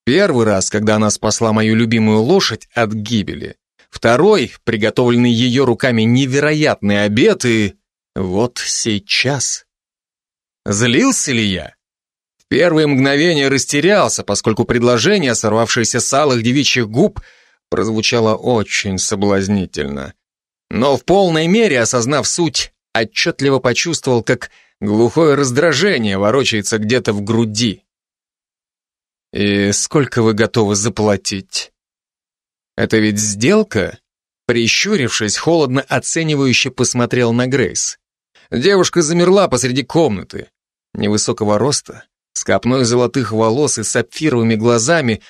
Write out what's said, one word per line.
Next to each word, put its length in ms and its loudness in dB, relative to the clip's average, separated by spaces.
Первый 420 2
раз, 240 0
когда 260 0
она 140 2
спасла 420 -2
мою 240 2
любимую 460 2
лошадь 520 0
от 180 -2
гибели. 640 -6
Второй, 640 2
приготовленный 680 2
ее 320 2
руками 380 0
невероятный 1000 0
обед, 400 2
и 300 0
вот 500 -2
сейчас. 1000 -4
Злился 680 0
ли 120 0
я? 300 -6
В 100 -20
первые 380 2
мгновения 640 2
растерялся, 760 0
поскольку 400 -2
предложение, 720 2
сорвавшееся 640 0
с 120 -4
алых 300 2
девичьих 460 0
губ, 320 0
прозвучало 640 0
очень 640 -2
соблазнительно. 1160 -2
Но 260 0
в 80 -8
полной 420 2
мере 340 2
осознав 480 0
суть, 440 -4
отчетливо 680 0
почувствовал, 640 0
как 280 -4
глухое 540 2
раздражение 840 0
ворочается 600 0
где-то 340 0
в 100 -2
груди. 600 -2
«И 400 0
сколько 500 -2
вы 120 2
готовы 400 0
заплатить?» 1000 -4
«Это 200 0
ведь 200 2
сделка?» 800 0
Прищурившись, 880 -2
холодно 460 0
оценивающе 880 -2
посмотрел 600 0
на 160 0
Грейс. 500 -4
Девушка 500 0
замерла 460 2
посреди 340 -2
комнаты. 680 -2
Невысокого 640 -2
роста, 460 -4
с 100 -8
копной 400 0
золотых 480 0
волос 460 0
и 40 -6
сапфировыми 720 0
глазами, 760 0